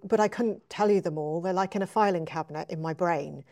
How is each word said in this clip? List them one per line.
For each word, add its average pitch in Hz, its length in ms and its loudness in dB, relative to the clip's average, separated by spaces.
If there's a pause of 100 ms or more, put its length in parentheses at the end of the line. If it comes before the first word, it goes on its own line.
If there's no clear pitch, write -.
but 214 160 2
I 208 80 4
couldn't 214 420 -4
tell 208 200 2
you 196 100 4
them 156 180 -4
all. 156 220 -2
They're, 185 120 -2
like, 185 220 0
in 202 80 0
a 190 40 -4
filing 196 380 2
cabinet 156 460 -6
in 160 100 -6
my 160 140 -2
brain. 147 580 -2